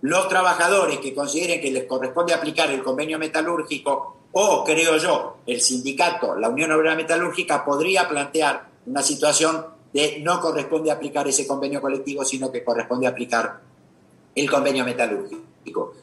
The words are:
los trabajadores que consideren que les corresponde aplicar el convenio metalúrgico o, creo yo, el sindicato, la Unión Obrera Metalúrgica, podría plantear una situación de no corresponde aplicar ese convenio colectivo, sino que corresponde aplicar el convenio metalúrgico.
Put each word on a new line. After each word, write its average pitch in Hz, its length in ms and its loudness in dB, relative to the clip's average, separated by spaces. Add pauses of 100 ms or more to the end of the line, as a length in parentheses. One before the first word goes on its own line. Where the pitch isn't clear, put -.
los 175 260 2
trabajadores 180 720 4
que 131 160 -6
consideren 156 460 -2
que 139 100 -2
les 127 140 0
corresponde 165 500 0
aplicar 151 360 0
el 135 120 -2
convenio 147 340 -2
metalúrgico 156 1000 -2 (160)
o, - 320 4
creo 160 320 4
yo, 139 500 0
el 120 140 -2
sindicato, 131 760 0
la 110 140 0
Unión 151 240 0
Obrera 160 240 4
Metalúrgica, 165 680 0
podría 165 440 2
plantear 143 600 0 (180)
una 139 160 -2
situación 151 640 2 (260)
de 147 280 0
no 175 200 0
corresponde 156 500 0
aplicar 143 380 -2
ese 131 180 0
convenio 139 340 -4
colectivo, 139 440 -4
sino 131 260 -4
que 123 140 -8
corresponde 123 420 0
aplicar - 540 -2 (760)
el 143 160 0
convenio 135 340 2
metalúrgico. - 1200 -6